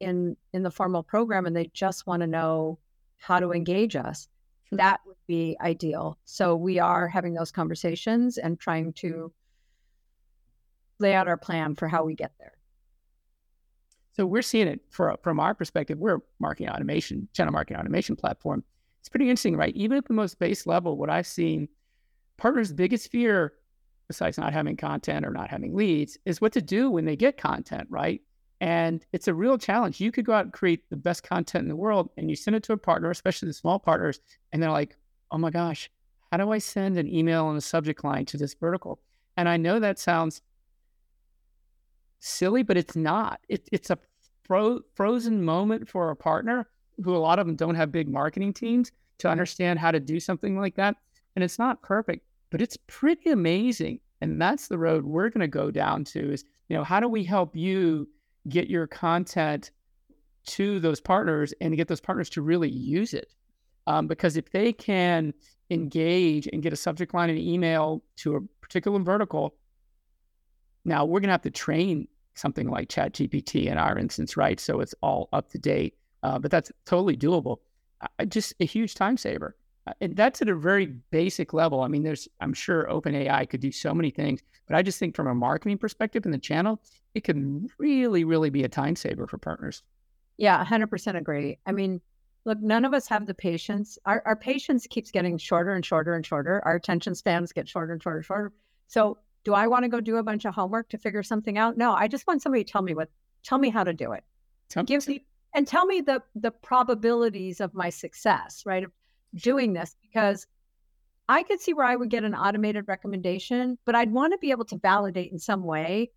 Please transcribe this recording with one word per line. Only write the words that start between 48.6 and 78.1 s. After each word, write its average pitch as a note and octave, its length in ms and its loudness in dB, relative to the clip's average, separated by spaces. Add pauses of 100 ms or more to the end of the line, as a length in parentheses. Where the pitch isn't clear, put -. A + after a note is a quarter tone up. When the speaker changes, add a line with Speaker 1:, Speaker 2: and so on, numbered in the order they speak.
Speaker 2:
to - 100 0
understand F3 500 0
how E3 120 4
to D#3+ 100 4
do D3+ 180 -4
something F#3+ 400 -2
like G3 180 -2
that. G3+ 200 2 (380)
And F#3 100 2
it's F3 140 -4
not A#3+ 240 0
perfect, G3+ 420 -2 (240)
but E3 140 -2
it's - 240 -4
pretty E4 440 2
amazing. G3 720 2 (220)
And D#3 180 -2
that's G#3 280 0
the F3 100 -2
road D#3+ 260 2
we're D#3+ 240 0
gonna A3 180 0
go D3 240 -2
down - 340 -2
to C#3+ 280 -4
is, C#3+ 100 -6 (280)
you D#3+ 60 0
know, D3+ 80 -2
how F3+ 160 2
do A#3+ 80 0
we A3 140 0
help F3+ 320 0
you E3 540 0 (400)
get E3 220 0
your E3+ 160 0
content E3 880 -2 (720)
to G3+ 340 -2
those D#3+ 200 2
partners D#3+ 600 2
and D#3+ 160 0
get D#3+ 120 0
those D3+ 120 -2
partners F#3+ 300 -4
to D#3 120 -6
really D#3+ 280 2
use E3 420 -2
it? - 220 -8 (520)
Um, D#3 200 2
because D#3+ 300 0
if D#3 140 -4
they G#3+ 220 2
can F3+ 640 0 (360)
engage D#3+ 800 2
and D#3 100 -4
get D#3+ 100 0
a D3 40 -4
subject E3 360 -4
line F3 160 2
and D#3+ 100 0
email E3 640 2 (140)
to D3+ 200 -2
a - 40 0 (200)
particular G3+ 400 0
vertical, E3+ 560 0 (1300)
now D3 200 2
we're E3+ 160 2
gonna G3 120 2
have F3 100 2
to - 80 -4
train E3 580 -2 (260)
something - 340 -4
like - 200 -4
Chat - 260 -2
G - 120 -2
P - 140 -2
T - 260 -2
in - 120 0
our - 200 2
instance, - 380 -4
right? - 240 2
So C#3+ 200 -2
it's - 220 -6
all C#3+ 300 0
up - 180 -2
to - 80 -10
date, D3 380 -2 (260)
uh, C3+ 160 -2
but C#3+ 120 -4
that's E3 200 2 (140)
totally F3+ 320 2
doable. C#3 400 0 (440)
Uh, - 260 -6